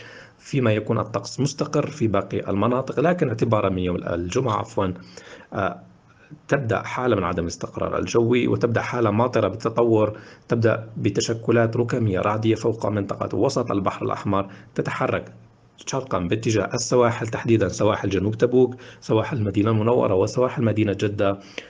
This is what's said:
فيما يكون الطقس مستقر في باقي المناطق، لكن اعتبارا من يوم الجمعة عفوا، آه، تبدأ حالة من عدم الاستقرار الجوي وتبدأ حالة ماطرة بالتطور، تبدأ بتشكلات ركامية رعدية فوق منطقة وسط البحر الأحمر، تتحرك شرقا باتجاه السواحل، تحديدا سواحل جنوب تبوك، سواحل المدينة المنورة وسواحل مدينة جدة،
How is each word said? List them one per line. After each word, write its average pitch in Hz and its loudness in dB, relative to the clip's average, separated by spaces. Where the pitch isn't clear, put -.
فيما 120 0
يكون 107 0
الطقس 113 -6
مستقر - -2
في - -2
باقي 98 -2
المناطق، 120 0
لكن 160 2
اعتبارا 110 2
من 92 -2
يوم 90 0
الجمعة 95 -2
عفوا، 101 -2
آه، 180 -2
تبدأ 120 0
حالة 123 0
من 95 2
عدم 87 0
الاستقرار - -4
الجوي 120 2
وتبدأ 113 0
حالة 113 0
ماطرة 113 2
بالتطور، 113 2
تبدأ 113 0
بتشكلات 113 0
ركامية 117 0
رعدية 110 2
فوق 104 -2
منطقة 101 -2
وسط 113 0
البحر 101 -2
الأحمر، 98 -2
تتحرك - -4
شرقا 131 -4
باتجاه 107 0
السواحل، 120 2
تحديدا 113 2
سواحل 104 0
جنوب 95 0
تبوك، 123 4
سواحل 120 0
المدينة 104 2
المنورة 113 2
وسواحل 123 2
مدينة 107 2
جدة، 101 0